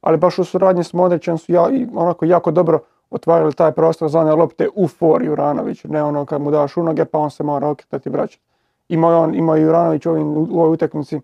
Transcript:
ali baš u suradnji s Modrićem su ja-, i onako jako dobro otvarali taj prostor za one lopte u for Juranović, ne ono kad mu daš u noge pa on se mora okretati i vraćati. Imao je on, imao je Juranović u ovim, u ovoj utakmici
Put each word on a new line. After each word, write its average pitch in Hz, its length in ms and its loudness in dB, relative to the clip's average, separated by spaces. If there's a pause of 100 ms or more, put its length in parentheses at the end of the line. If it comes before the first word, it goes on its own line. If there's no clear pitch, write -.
ali 165 160 2
baš 165 220 2
u 185 40 0
suradnji 180 400 2
s - 100 -10
Modrićem 175 440 0
su - 140 -8
ja-, 170 200 2
i 254 240 -2
onako 170 300 -2
jako 170 260 2
dobro 160 280 2 (300)
otvarali 160 440 0
taj 160 180 2
prostor 160 380 0
za 156 100 2
one 156 140 2
lopte 165 420 0
u 185 120 0
for 160 360 0
Juranović, 151 600 -4
ne 151 200 -4
ono 147 220 -4
kad 147 160 -6
mu 143 100 -4
daš 147 260 0
u 175 60 -2
noge 160 220 -2
pa 160 140 -4
on 151 120 -4
se - 120 -10
mora 147 260 -2
okretati 143 400 -8
i - 20 -8
vraćati. - 320 -6 (460)
Imao 165 220 2
je 170 60 4
on, 160 180 0
imao 160 200 0
je 156 60 2
Juranović 160 440 0
u 170 40 -2
ovim, 156 180 -2
u 151 240 -2
ovoj 165 180 2
utakmici 156 540 -4